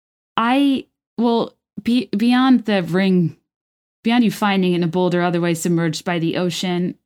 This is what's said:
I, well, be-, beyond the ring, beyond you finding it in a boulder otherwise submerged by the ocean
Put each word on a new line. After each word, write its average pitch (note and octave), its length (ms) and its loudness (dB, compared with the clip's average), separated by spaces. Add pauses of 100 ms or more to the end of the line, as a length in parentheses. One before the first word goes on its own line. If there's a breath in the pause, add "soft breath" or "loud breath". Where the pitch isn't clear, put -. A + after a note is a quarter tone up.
(360)
I, C4+ 500 0 (320)
well, A#3 360 0 (280)
be-, A#3+ 340 -2
beyond B3 480 2
the G3 180 0
ring, F3+ 540 0 (680)
beyond A#3 220 2
you G3+ 60 2
finding F#3+ 420 0
it F3 40 0
in E3+ 80 0
a E3+ 40 0
boulder F3+ 320 0
otherwise F3 400 -2
submerged E3 460 -2
by F3 120 -2
the E3 200 -2
ocean F3+ 680 -4